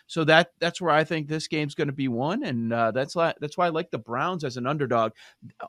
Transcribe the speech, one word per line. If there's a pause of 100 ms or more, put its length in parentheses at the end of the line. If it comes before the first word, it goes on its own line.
So
that, (100)
that's
where
I
think
this
game's
gonna
be
won,
and,
uh,
that's
li-,
that's
why
I
like
the
Browns
as
an
underdog. (560)